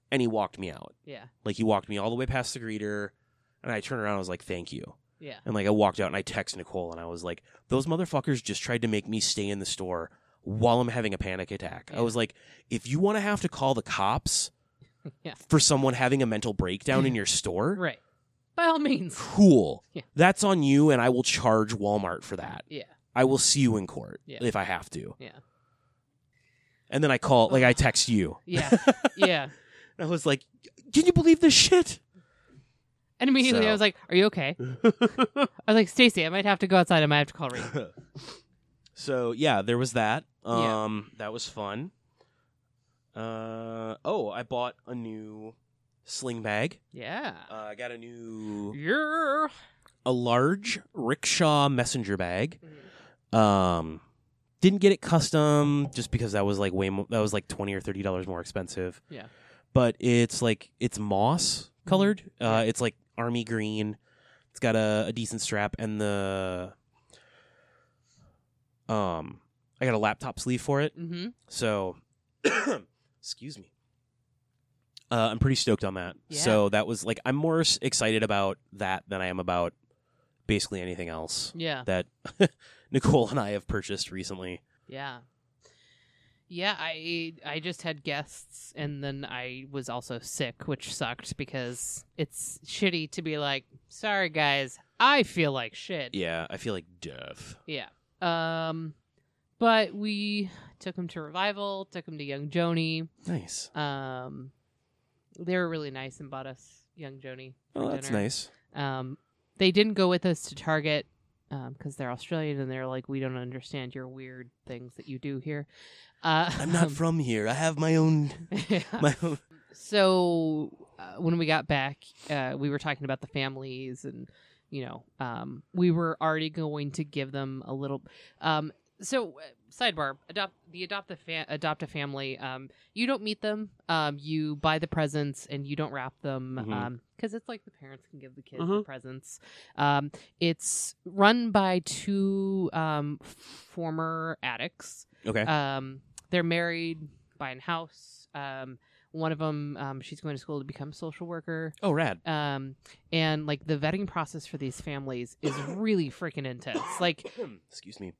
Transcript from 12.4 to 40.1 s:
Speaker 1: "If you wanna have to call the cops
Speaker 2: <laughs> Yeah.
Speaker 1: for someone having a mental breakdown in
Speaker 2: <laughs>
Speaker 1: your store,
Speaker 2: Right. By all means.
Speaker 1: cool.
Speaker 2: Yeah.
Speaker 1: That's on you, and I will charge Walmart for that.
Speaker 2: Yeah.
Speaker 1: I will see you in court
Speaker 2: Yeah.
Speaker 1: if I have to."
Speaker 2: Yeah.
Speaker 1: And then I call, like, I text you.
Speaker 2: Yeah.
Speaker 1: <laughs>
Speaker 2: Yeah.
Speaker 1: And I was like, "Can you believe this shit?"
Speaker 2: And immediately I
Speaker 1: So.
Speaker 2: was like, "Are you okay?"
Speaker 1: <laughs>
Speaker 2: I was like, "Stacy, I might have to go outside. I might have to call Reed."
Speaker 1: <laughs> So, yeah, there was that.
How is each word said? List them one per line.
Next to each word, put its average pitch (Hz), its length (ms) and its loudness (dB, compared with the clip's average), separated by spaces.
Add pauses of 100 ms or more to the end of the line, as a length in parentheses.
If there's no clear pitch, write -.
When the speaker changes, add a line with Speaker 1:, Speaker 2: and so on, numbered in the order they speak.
Speaker 1:
"If - 180 -4
you 143 120 0
wanna 202 220 2
have 202 200 -2
to - 80 -2
call 135 240 0
the 117 80 -2
cops - 720 -2 (520)
Speaker 2:
<laughs> - 200 -16
Yeah. 160 100 -10 (140)
Speaker 1:
for 156 120 6
someone 135 340 4
having 131 280 2
a 127 40 2
mental 110 280 -2
breakdown 104 520 0
in 127 100 2
Speaker 2:
<laughs> - 0 -
Speaker 1:
your 101 100 0
store, 104 500 0
Speaker 2:
Right. 170 240 -4 (560)
By 339 100 4
all 330 140 6
means. 214 380 0
Speaker 1:
cool. 131 640 8 (100)
Speaker 2:
Yeah. 170 80 -10 (140)
Speaker 1:
That's 180 280 6
on 190 200 4
you, 143 260 8
and 127 120 6
I 120 80 4
will 127 140 4
charge 110 500 4
Walmart 101 500 0
for - 120 -10
that. - 340 -10
Speaker 2:
Yeah. 143 140 -12 (320)
Speaker 1:
I 127 100 6
will 131 120 6
see 139 240 4
you 113 160 6
in 92 100 -2
court - 380 -12
Speaker 2:
Yeah. 120 160 -14
Speaker 1:
if 120 140 0
I 98 80 0
have 90 280 -4
to." 64 280 -10
Speaker 2:
Yeah. 123 120 -16 (1600)
Speaker 1:
And 139 140 0
then 143 80 6
I 123 60 4
call, 127 320 6
like, 131 140 6
I 123 100 10
text - 360 2
you. 95 360 2
Speaker 2:
Yeah. 170 240 0 (260)
Speaker 1:
<laughs> - 220 -2
Speaker 2:
Yeah. 151 320 4 (480)
Speaker 1:
And 165 100 -4
I - 20 -2
was 165 160 0
like, 139 200 2 (480)
"Can 320 120 6
you 359 80 6
believe 330 280 8
this 311 120 10
shit?" - 460 6 (1200)
Speaker 2:
And 254 80 4
immediately 254 360 6
I 214 40 4
Speaker 1:
So. - 40 6
Speaker 2:
was 208 80 2
like, 208 160 4 (120)
"Are 170 60 4
you 190 120 8
okay?" 156 300 0
Speaker 1:
<laughs> 127 260 -8
Speaker 2:
I 247 640 4 (200)
was 220 80 8
like, 220 140 6
"Stacy, 226 360 6
I 160 40 0
might 190 160 0
have 196 140 2
to 196 80 0
go 185 100 6
outside. 165 260 6
I - 20 4
might 147 140 4
have 143 80 2
to - 60 -16
call 139 160 -6
Reed." 123 140 -6
Speaker 1:
<laughs> 117 300 -8 (1040)
So, 123 360 0
yeah, 120 300 4
there 117 160 2
was 123 160 0
that. 117 320 2 (200)